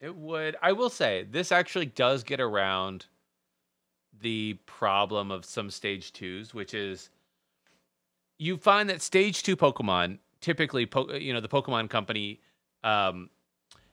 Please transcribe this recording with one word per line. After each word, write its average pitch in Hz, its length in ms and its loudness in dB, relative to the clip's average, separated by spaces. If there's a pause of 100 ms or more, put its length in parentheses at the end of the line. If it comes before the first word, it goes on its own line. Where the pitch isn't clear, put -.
It 165 140 -12
would. 156 480 -6
I 180 80 6
will 233 180 0
say, 98 400 0
this 165 220 -2
actually 175 360 2
does 123 360 2
get 135 180 -4
around 95 640 0 (1160)
the 110 320 -4 (120)
problem 101 680 0
of 92 140 -8
some 104 260 -8
stage 98 420 -8
twos, 98 400 -12
which 101 200 -10
is 101 360 -8 (1300)
you 170 200 -4
find 208 320 4
that 175 120 -4
stage 190 420 2
two 190 140 2
Pokemon, 95 600 2 (220)
typically, 143 440 0
po-, 131 280 -2
you 143 200 -6
know, 117 60 -2
the 110 80 -6
Pokemon 123 420 0
Company, 107 520 -2 (420)
um, 95 460 0 (640)